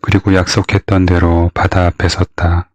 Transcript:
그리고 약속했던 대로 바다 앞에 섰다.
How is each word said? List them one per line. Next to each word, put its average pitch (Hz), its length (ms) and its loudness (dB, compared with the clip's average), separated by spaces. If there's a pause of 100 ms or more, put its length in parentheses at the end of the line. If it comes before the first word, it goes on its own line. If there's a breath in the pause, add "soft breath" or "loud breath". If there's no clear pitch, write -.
그리고 98 320 0
약속했던 95 720 0
대로 85 460 2
바다 92 340 0
앞에 85 220 -2
섰다. 87 680 -2